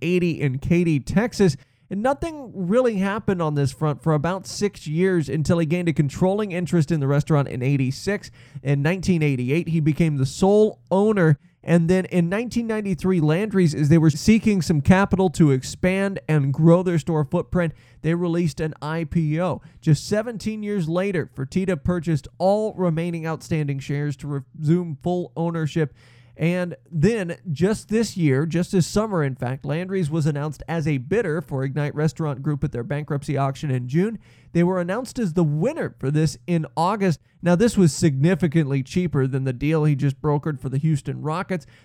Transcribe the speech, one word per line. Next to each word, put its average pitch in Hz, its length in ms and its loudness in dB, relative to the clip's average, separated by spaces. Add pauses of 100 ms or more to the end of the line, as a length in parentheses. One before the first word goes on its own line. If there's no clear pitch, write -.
eighty 175 400 0
in 135 180 -2
Katy, 170 400 2
Texas. 190 560 2 (340)
And 202 140 -6
nothing 285 500 -4
really 214 440 0
happened 196 440 -2
on 151 140 -2
this 139 160 0
front 151 320 -4
for 160 100 2
about 160 320 -2
six - 400 -6
years 165 420 0
until 165 300 0
he 170 80 0
gained 170 240 -2
a 156 40 0
controlling 185 580 0
interest 175 400 0
in 165 80 0
the 135 80 0
restaurant 143 400 2
in 123 160 -6
eighty-six. 139 640 -2 (320)
In 143 200 0
nineteen 170 420 2
eighty-eight, 139 460 0
he 165 100 0
became 151 380 2
the 131 80 0
sole 208 560 2 (100)
owner. 185 480 4 (220)
And 165 280 2
then 185 160 2
in 175 240 0
nineteen 226 380 -4
ninety-three, 196 520 -2
Landry's, 175 560 2
as 143 140 2
they 165 80 8
were 156 140 6
seeking 208 500 4
some 151 200 2
capital 185 500 4
to 151 200 6
expand 185 760 -2
and 139 260 2
grow 165 300 6
their 175 160 0
store 151 260 0
footprint, 175 480 -2 (280)
they 160 120 0
released 175 480 -2
an 156 200 -4
I 170 220 -6
P 160 380 -2
O. 175 200 -4 (200)
Just 156 260 2
seventeen 214 560 -4
years 208 240 -4
later, 180 480 -2
Fertitta 180 480 -4
purchased 165 540 -2
all 208 380 0
remaining 170 500 -2
outstanding 151 540 -4
shares 143 380 -4
to 143 260 -8 (140)
resume 160 440 0
full 180 340 -4
ownership. 160 580 -4 (440)
And 175 400 -2 (120)
then 175 460 0 (160)
just 185 380 -2
this 220 260 0
year, 147 300 2
just 170 260 -2
this 185 160 2
summer, 202 380 -2
in 131 100 -4
fact, 127 300 -8
Landry's 175 440 -4
was 160 160 -2
announced 147 440 -4
as 156 180 -2
a 151 100 0
bidder 170 440 -2
for 135 240 -6
Ignite 139 280 -4
Restaurant 147 480 -2
Group 143 220 -4
at 147 80 -4
their 120 140 -8
bankruptcy 143 500 -6
auction 135 340 -4
in 127 200 -4
June. 185 300 0 (340)
They 170 100 4
were 185 160 0
announced 196 400 -4
as 190 140 -2
the 175 100 2
winner 165 560 -2
for 131 100 -4
this 151 280 0 (100)
in 170 180 0 (120)
August. 185 420 0 (220)
Now, 175 140 4
this 220 200 4
was 180 160 6
significantly 143 920 2
cheaper 151 440 0
than 131 160 -4
the 131 80 -2
deal 151 320 0
he 151 120 4
just 135 260 0
brokered 151 400 -2
for - 80 -8
the 131 80 -4
Houston 143 440 -2
Rockets. 175 440 -6 (200)